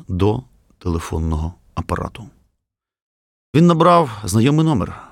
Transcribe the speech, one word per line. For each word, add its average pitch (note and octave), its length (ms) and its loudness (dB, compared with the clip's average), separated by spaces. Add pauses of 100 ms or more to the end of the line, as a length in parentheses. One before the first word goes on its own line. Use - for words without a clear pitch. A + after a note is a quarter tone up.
до G2+ 360 -2 (340)
телефонного E2 760 -4 (220)
апарату. - 540 -8 (1300)
Він E3 120 6
набрав E3 560 4
знайомий A#2+ 420 2
номер F#2+ 360 -4 (100)